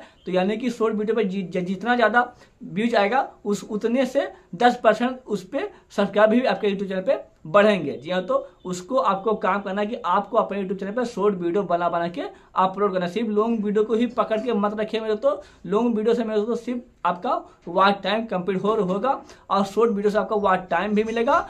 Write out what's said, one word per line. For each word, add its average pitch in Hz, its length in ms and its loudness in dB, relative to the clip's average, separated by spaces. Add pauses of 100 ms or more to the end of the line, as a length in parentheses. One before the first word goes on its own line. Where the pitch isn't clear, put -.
(260)
तो 185 60 -6
यानी 190 260 2
कि 247 120 -2
short 220 260 0
video 214 200 0
पे 233 80 2
जि-, 190 220 -2
जि-, 185 180 -4
जितना 196 320 -2
ज़्यादा 240 320 4 (360)
views 208 320 -2
आएगा 214 320 2 (180)
उस, 202 200 -2
उतने 226 420 0
से 294 200 0 (280)
दस 240 280 4
परसेंट 240 340 2 (100)
उस 196 180 -4
पे 381 240 -6 (200)
सब्सक्राइब 202 400 4
भी 240 140 4
आपके 208 240 0
YouTube 196 220 -2
channel 190 120 -4
पे 262 160 0 (300)
बढ़ेंगे। 190 460 4
जी 143 180 -10
हाँ, 185 100 0
तो 262 260 -2 (180)
उसको 185 320 -4
आपको 196 380 2
काम 202 260 0
करना 202 200 -4
है 208 60 -2
कि 240 100 -6
आपको 202 400 0
अपने 196 220 0
YouTube 190 200 -4
channel 196 120 -6
पे 240 140 -2
short 208 300 0
video 175 280 -2
बना 175 260 0
बना 170 200 0
के 175 120 -8 (360)
upload 190 360 0
करना। 180 140 -2
सिर्फ 214 220 -4
long 214 360 0
video 208 180 2
को 226 100 0
ही 226 160 2
पकड़ 214 300 -2
के 233 160 -2
मत 208 240 0
रखिए 214 220 -4
मेरे 220 140 0
दोस्तों, 269 200 2 (320)
long 220 300 2
video 220 180 2
से 240 80 -2
मेरे 214 160 0
दोस्तों 220 180 0
सिर्फ 247 240 -6 (240)
आपका 247 360 0 (260)
watch 190 360 4
time 214 220 -2
complete 185 380 -4
हो, 214 120 2
होगा 202 440 0 (300)
और 196 160 0
short 220 260 2
video 202 200 0
से 208 60 0
आपका 202 200 -2
watch 185 320 2
time 196 260 0
भी 208 80 2
मिलेगा 233 460 0